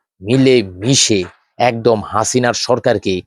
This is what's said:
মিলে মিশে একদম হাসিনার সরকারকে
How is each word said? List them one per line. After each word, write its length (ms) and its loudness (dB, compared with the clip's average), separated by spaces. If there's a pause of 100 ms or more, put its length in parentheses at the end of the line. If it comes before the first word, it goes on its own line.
(220)
মিলে 420 4
মিশে 600 -2 (340)
একদম 440 0
হাসিনার 520 -2
সরকারকে 720 -2